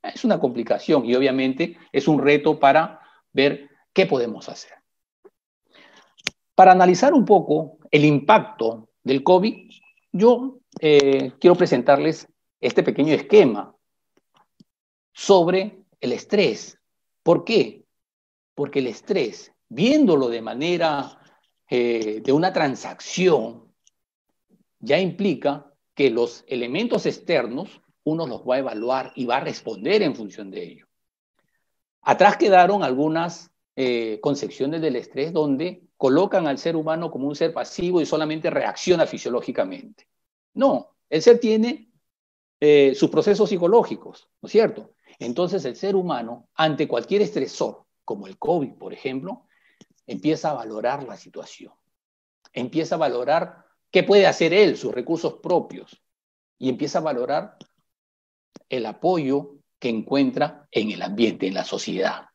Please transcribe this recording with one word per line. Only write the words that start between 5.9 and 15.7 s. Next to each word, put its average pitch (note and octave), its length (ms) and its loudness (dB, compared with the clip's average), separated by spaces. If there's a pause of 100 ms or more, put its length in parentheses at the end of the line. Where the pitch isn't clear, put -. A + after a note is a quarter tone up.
Para F#3 160 10
analizar F#3 420 6
un A#3 120 4
poco D#3 520 2 (140)
el D3 140 4
impacto C3+ 840 0 (140)
del C3+ 180 -2
covid, F#3 480 0 (420)
yo, A#3+ 460 2 (220)
eh, C#3 600 4
quiero F3 160 6
presentarles D3 720 0 (320)
este B2 220 0
pequeño D3 320 0
esquema A#2+ 600 2 (1400)
sobre F#3+ 720 2 (160)